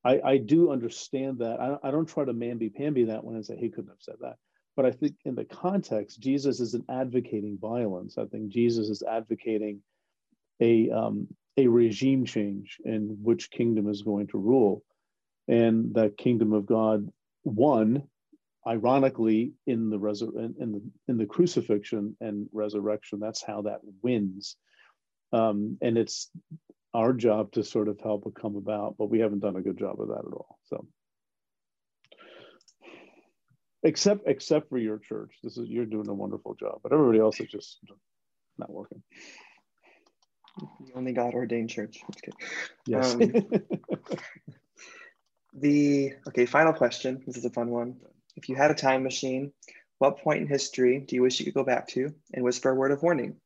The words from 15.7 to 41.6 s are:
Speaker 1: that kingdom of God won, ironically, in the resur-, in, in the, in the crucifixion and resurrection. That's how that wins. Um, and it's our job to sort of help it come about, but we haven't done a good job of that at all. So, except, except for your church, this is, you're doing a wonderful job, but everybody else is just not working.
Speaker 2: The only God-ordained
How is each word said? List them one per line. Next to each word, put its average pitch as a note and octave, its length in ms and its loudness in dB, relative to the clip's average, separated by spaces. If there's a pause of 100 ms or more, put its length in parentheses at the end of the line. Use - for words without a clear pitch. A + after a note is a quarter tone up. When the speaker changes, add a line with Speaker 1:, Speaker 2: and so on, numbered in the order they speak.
Speaker 1:
that A2 220 2
kingdom A2+ 360 2
of G#2 140 2
God A2 440 2 (340)
won, B2 580 4 (640)
ironically, A#2+ 840 2 (140)
in A2+ 240 0
the G#2+ 80 -2
resur-, G#2 380 -4
in, A2+ 220 -8
in A#2 140 -6
the, G#2 100 -8 (260)
in B2 100 0
the A2 80 0
crucifixion A2 920 0
and G#2 320 -6
resurrection. G#2+ 680 -4
That's G#2+ 220 -8
how G#2 200 -8
that G#2 180 -6 (220)
wins. G2+ 540 -2 (760)
Um, A2+ 500 0
and A#2 160 2
it's - 320 -4 (640)
our A#2 180 4
job A2 400 2
to A#2 100 0
sort G#2+ 260 -2
of G#2 120 -6
help G#2 260 -4
it G#2 80 -10
come G2+ 220 -8
about, G#2 420 -6
but G#2+ 120 -2
we A2+ 100 2
haven't G#2 200 0
done G2 160 -2
a F#2+ 60 -4
good - 160 -4
job - 220 -6
of A1 80 -6
that - 180 -6
at - 60 -12
all. - 260 -16 (100)
So, - 180 -10 (3000)
except, G3+ 440 2
except D3+ 440 0
for C3 80 -2
your G#2+ 200 -2
church, G#2+ 340 -12 (100)
this A#2+ 160 -12
is, A#2 100 -8
you're A#2 160 -4
doing G#2+ 240 -6
a G#2 60 -6
wonderful G2+ 400 -8
job, - 280 -8
but A2 100 -2
everybody C3 260 6
else A2 220 4
is - 100 -6
just - 280 -14 (800)
not - 120 -12
working. - 320 -16 (1800)
Speaker 2:
The B2+ 80 -20
only B2+ 180 -6
God-ordained A#2+ 560 -2